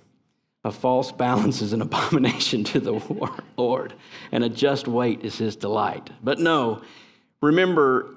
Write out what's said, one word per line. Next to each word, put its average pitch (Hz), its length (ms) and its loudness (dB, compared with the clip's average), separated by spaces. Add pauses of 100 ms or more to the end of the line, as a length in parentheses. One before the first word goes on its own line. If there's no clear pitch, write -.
(640)
"A 110 80 -4
false 127 400 0
balance 120 500 0
is 104 100 -2
an 110 100 0
<laughs> - 60 -4
abomination - 760 0
to 135 160 -2
the 123 600 -6 (160)
Lord, 127 380 -2 (360)
and 120 140 0
a 117 40 0
just 139 380 0
weight 120 380 0
is 104 140 -8
his 110 180 -4
delight." 101 540 -4 (120)
But 117 160 0
no, 143 440 2 (580)
remember, 156 760 4